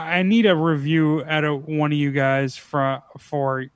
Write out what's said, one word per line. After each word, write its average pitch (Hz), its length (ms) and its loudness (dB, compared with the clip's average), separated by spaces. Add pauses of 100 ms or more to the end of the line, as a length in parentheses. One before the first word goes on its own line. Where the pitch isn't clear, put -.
(180)
I 185 40 2
need 220 240 4
a 185 100 6
review 156 680 2
out 151 180 0
of 147 240 -2
one 151 240 0
of 147 60 0
you 143 140 0
guys 135 440 0
for, 135 460 -4 (160)
for 135 580 -4